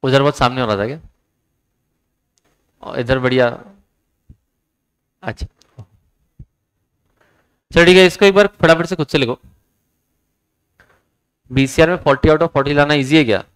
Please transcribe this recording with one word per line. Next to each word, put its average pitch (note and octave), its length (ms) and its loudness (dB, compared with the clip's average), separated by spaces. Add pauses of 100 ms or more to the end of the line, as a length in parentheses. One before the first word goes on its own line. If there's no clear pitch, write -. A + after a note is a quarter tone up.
उधर C3+ 200 2
बहुत D3 140 0
सामने B2+ 240 -2
हो B2 60 -2
रहा G#2+ 100 -2
था G2+ 100 -4
क्या? D3 140 -12 (1800)
और - 180 -12
इधर B2+ 180 -2
बढ़िया। B2+ 280 0 (1800)
अच्छा, - 240 -12 (2250)
चलो E3+ 140 2
ठीक F3+ 120 6
है, F#3 100 6
इसको F3 180 0
एक G3 100 4
बार G3+ 120 4 (160)
फटाफट E3 240 2
से F#3 100 -8
खुद D3+ 100 -6
से - 120 -4
लिखो। B2 200 -4 (2000)
बीसीआर C3+ 400 0
में F3+ 60 -4
forty C#3+ 320 0
out D#3 140 2
of E3+ 100 -4
forty C#3+ 220 -2
लाना D3 200 2
easy C#3 220 0
है D#3 80 4
क्या? G#2 180 -2 (140)